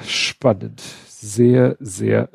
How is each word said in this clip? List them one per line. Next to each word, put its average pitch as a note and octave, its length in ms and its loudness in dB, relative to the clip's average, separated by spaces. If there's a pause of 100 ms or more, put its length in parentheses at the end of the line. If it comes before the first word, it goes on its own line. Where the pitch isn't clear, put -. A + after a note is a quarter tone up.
spannend. - 760 -4 (280)
Sehr, A#2+ 720 2
sehr A2 540 -2